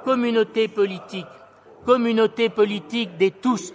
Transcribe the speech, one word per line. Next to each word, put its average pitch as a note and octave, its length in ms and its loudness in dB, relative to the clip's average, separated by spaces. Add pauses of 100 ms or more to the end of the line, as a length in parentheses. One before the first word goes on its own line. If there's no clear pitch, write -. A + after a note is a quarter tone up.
communauté A3+ 640 0
politique, F#3+ 580 -4 (600)
communauté A#3 640 2
politique G#3 680 -2
des F#3 140 2
tous - 440 -4